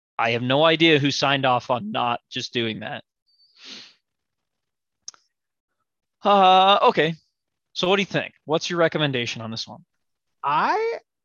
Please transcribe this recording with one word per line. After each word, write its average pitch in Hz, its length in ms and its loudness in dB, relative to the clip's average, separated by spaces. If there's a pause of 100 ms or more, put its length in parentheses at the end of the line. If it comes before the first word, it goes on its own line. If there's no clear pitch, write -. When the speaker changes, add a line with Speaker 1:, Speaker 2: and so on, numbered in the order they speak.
(200)
Speaker 1:
I 117 120 0
have 117 100 -2
no 135 240 2
idea 165 340 4
who 143 120 0
signed 139 340 -2
off 123 240 0
on 113 220 -4
not 120 280 -4 (100)
just - 240 -10
doing 110 280 -6
that. 127 220 -12 (3250)
Uh, 196 600 6
okay. 165 320 2 (580)
So - 140 -4
what 190 100 2
do 202 40 0
you 190 60 -6
think? - 260 -6 (120)
What's 156 240 -4
your 175 100 -4
recommendation 143 600 -2
on 113 100 -12
this 113 160 -12
one? 113 180 -20 (580)
Speaker 2:
I 339 560 -2 (260)